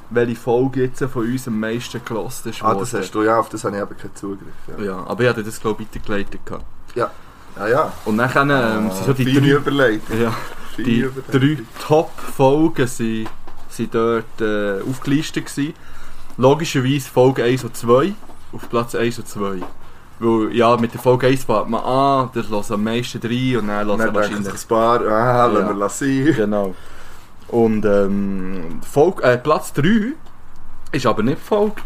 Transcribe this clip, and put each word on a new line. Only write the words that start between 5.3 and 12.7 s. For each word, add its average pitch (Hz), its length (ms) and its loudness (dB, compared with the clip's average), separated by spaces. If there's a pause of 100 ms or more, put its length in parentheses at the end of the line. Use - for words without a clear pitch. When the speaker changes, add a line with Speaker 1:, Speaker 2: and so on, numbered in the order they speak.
Speaker 1:
das, 107 160 -10
glaub 110 200 -2
ich, 110 80 -8
weitergeleitet - 580 -2
gehabt. - 200 -8 (300)
Speaker 2:
ja. 120 140 0 (480)
Ja, 101 100 -4
ja. 135 260 2 (120)
Speaker 1:
Und 110 140 2
dann, 139 320 2
ähm, 110 400 2
Speaker 2:
Ah, - 20 -4
Speaker 1:
sind 95 140 -4
so 135 60 4
die 127 120 2
Speaker 2:
feine 135 160 4
Speaker 1:
drei, 139 140 6
Speaker 2:
Überleitung. 135 640 2
Speaker 1:
ja, 113 100 2 (440)
Speaker 2:
Feine 131 120 -2
Speaker 1:
die 120 120 4
Speaker 2:
Überleitung. 135 420 0
Speaker 1:
drei 147 160 4 (300)
Top-Folgen 156 1000 2